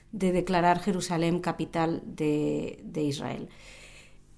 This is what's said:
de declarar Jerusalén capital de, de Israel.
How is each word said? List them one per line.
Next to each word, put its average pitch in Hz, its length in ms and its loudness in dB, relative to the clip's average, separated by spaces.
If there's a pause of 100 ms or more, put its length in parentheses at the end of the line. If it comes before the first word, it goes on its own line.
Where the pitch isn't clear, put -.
(120)
de 190 220 0
declarar 175 480 4
Jerusalén 175 580 2
capital 165 680 -2
de, 147 760 -2
de 156 200 -4
Israel. 139 440 -4 (920)